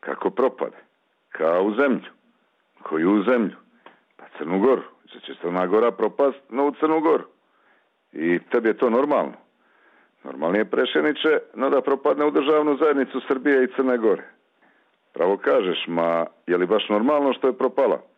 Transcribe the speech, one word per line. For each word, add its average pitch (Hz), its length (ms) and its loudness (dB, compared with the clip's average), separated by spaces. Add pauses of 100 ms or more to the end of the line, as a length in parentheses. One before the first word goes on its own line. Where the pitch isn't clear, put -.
Kako 69 300 -6
propade? - 460 -4 (520)
Kao 85 340 0
u 104 120 0
zemlju. 127 360 0 (720)
Koju 95 400 0
zemlju? 113 340 0 (600)
Pa - 80 -20 (140)
Crnu 85 200 -4
Goru. 113 240 2 (300)
Će, - 80 -20
će 67 200 -16
Crna 90 260 -2
Gora 110 240 2
propast, 131 480 -2 (100)
no 135 180 -2
u 147 60 0
Crnu 156 280 0
Goru. 156 240 0 (880)
I 85 260 0 (120)
tebi 113 180 0
je 104 80 0
to 127 140 0
normalno? 120 420 0 (920)
Normalnije, 80 400 -2
predsjedniče, 147 760 0 (160)
no 131 160 -2
da 139 100 2
propadne 143 440 0
u 151 60 2
državnu 151 460 2
zajednicu 139 520 0
Srbije 135 360 2
i 127 120 -4
Crne 131 220 0
Gore. 107 240 0 (920)
Pravo 92 240 0
kažeš, 98 520 0
ma 82 380 0 (200)
je 87 100 0
li 90 100 2
baš 101 220 0
normalno 135 440 2
što 127 140 -2
je 127 120 0
propala? 127 440 0 (160)